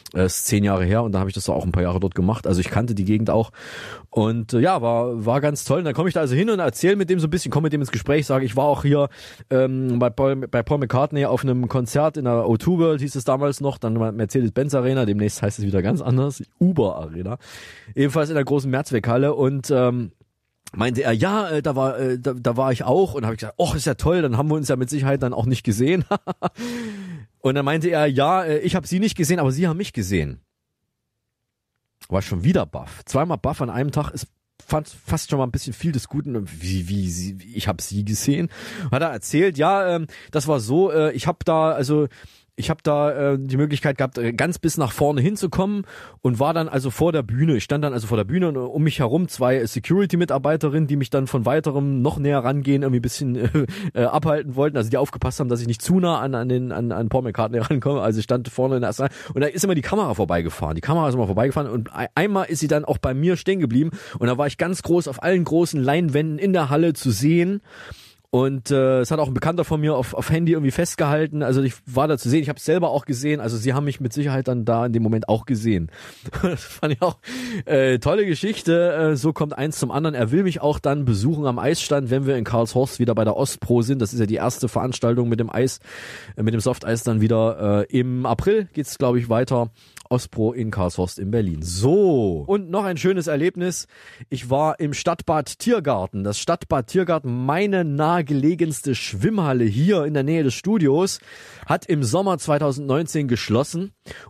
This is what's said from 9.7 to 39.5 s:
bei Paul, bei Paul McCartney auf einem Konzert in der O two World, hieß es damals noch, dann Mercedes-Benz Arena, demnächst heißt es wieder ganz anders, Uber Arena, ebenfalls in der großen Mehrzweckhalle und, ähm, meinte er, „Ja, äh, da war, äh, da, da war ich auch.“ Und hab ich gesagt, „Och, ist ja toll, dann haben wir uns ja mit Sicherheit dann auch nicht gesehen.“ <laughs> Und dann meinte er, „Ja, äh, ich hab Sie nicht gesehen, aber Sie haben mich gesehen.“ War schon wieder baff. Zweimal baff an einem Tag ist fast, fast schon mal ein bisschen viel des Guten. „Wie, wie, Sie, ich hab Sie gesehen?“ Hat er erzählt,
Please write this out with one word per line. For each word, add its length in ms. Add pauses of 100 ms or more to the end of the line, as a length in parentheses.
bei 120
Paul, 260
bei 260
Paul 160
McCartney 460
auf 180
einem 240
Konzert 500
in 80
der 240
O 80
two 220
World, 220
hieß 160
es 80
damals 360
noch, 160
dann 180
Mercedes-Benz 840
Arena, 300
demnächst 360
heißt 160
es 60
wieder 180
ganz 180
anders, 440 (160)
Uber 340
Arena, 440 (580)
ebenfalls 320
in 80
der 80
großen 260
Mehrzweckhalle 640
und, 380
ähm, 400 (600)
meinte 300
er, 80
„Ja, 380
äh, 140
da 120
war, 240
äh, 220
da, 120
da 240
war 140
ich 140
auch.“ 300
Und 120
hab 60
ich 80
gesagt, 180
„Och, 160
ist 120
ja 80
toll, 280
dann 140
haben 120
wir 60
uns 140
ja 80
mit 120
Sicherheit 360
dann 80
auch 140
nicht 180
gesehen.“ 400 (640)
<laughs> 720
Und 160
dann 80
meinte 240
er, 180
„Ja, 380
äh, 140
ich 180
hab 100
Sie 140
nicht 160
gesehen, 240
aber 100
Sie 160
haben 120
mich 140
gesehen.“ 460 (1700)
War 140
schon 220
wieder 220
baff. 380
Zweimal 340
baff 240
an 80
einem 200
Tag 220
ist 160 (360)
fast, 300
fast 360
schon 80
mal 60
ein 60
bisschen 220
viel 200
des 160
Guten. 380 (140)
„Wie, 280
wie, 220
Sie, 260 (180)
ich 140
hab 120
Sie 240
gesehen?“ 440 (420)
Hat 120
er 80
erzählt, 480